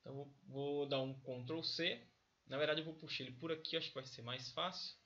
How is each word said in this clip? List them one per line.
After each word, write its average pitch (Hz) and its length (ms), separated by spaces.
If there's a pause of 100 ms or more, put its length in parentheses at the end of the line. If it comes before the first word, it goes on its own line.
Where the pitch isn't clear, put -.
Então 131 140
vou, 139 200 (100)
vou 143 420
dar 135 140
um 131 180
Ctrl 127 440
C. - 380 (460)
Na 131 100
verdade 151 240
eu 156 40
vou 160 100
puxar - 300
ele 127 80
por 160 180
aqui, 160 260
acho 160 120
que - 80
vai 131 100
ser - 160
mais 127 300
fácil. - 540